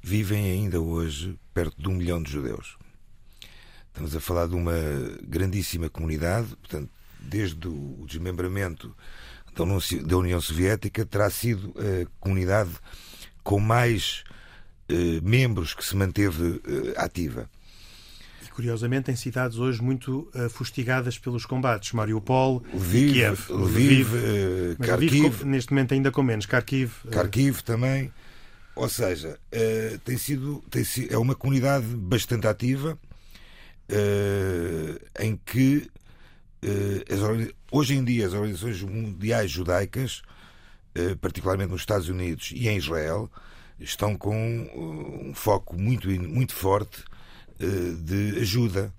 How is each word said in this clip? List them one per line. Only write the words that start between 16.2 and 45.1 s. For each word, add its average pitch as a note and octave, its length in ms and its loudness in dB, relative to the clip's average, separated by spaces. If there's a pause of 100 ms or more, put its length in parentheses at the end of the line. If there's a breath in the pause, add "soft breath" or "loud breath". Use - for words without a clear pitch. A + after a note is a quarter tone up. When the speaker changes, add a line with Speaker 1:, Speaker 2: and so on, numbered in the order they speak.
Speaker 1:
eh, C2+ 280 -4
ativa. C#2+ 540 -4 (960 loud breath)
Speaker 2:
E, - 60 -18
curiosamente, A#2+ 580 -2
em C3 60 0
cidades B2 420 -2
hoje B2 240 0
muito, C3 540 -2
eh, B2 120 -2
fustigadas B2 680 -2
pelos A#2+ 280 -4
combates: B2+ 460 0
Mariupol A#2+ 800 2
e - 60 -4
Speaker 1:
Lviv, A2+ 360 6
Speaker 2:
Kiev. A2+ 260 4 (100)
Speaker 1:
Lviv, A#2+ 640 6
Speaker 2:
Lviv. - 20 2
Speaker 1:
eh, F#2+ 640 0
Speaker 2:
Mas B2 120 0
Lviv D#3+ 220 4
Speaker 1:
Kharkiv. C3+ 280 6
Speaker 2:
com, C#3 80 -6
neste C3+ 260 0
momento C3+ 220 4
ainda C3+ 160 4
com C#3+ 100 2
menos. A2+ 240 2
Kharkiv, B2+ 460 0 (160)
eh, A#2 80 -2
Speaker 1:
Kharkiv A2 480 4
também. C3 500 0 (640 loud breath)
Ou B2+ 120 -2
seja, F2 520 -2 (120)
eh, A2 540 0
tem B2+ 140 -2
sido, C#3+ 500 -4
tem B2 140 0
si-, B2 280 -4
é A#2 60 2
uma A#2+ 160 2
comunidade C3+ 540 2
bastante A2 580 0
ativa, C3+ 500 0 (920 loud breath)
eh, G2 1120 0 (200)
em G#2+ 160 0 (100)
que, C3 440 4 (720 soft breath)
eh, G2+ 520 -2
as G2 80 0
orga-, A2+ 300 0 (200)
hoje C#3 240 4
em C3+ 80 2
dia A#2+ 240 2
as F2 60 -2
organizações G#2 500 -4
mundiais G#2 640 -2
judaicas, F#2 720 0 (720 loud breath)
eh, F2+ 220 0
particularmente F#2 560 -2
nos F2+ 100 -4
Estados F#2+ 280 0
Unidos F2+ 440 -4
e A#2 140 -2
em G#2 100 2
Israel, E2 540 -2 (480 loud breath)
estão - 380 -2
com, G#2 180 -2
eh, A2 420 -4 (520)